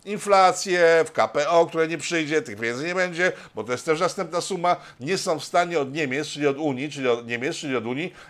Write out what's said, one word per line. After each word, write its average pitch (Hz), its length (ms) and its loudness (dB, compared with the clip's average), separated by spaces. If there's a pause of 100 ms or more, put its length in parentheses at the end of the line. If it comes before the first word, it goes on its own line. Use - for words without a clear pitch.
inflację 180 1000 4
w - 60 -14
K 113 160 2
P 147 200 0
O, 170 180 6
które 165 220 0
nie 165 100 -6
przyjdzie, 156 440 0
tych 110 180 -10
pieniędzy 120 260 -4
nie 175 80 -4
będzie, 180 380 0 (220)
bo 107 100 -6
to 123 80 -4
jest 123 120 -6
też 160 160 2
następna 180 400 -2
suma. 175 360 0 (240)
Nie 165 180 -2
są 165 200 -2
w 139 60 -12
stanie 175 360 2
od 131 120 -4
Niemiec, 147 360 -4
czyli 147 180 -2
od 139 120 2
Unii, 147 320 -4
czyli 135 180 -4
od 120 180 0
Niemiec, 120 300 -4
czyli 139 200 -4
od 110 100 -2
Unii 139 260 -6 (180)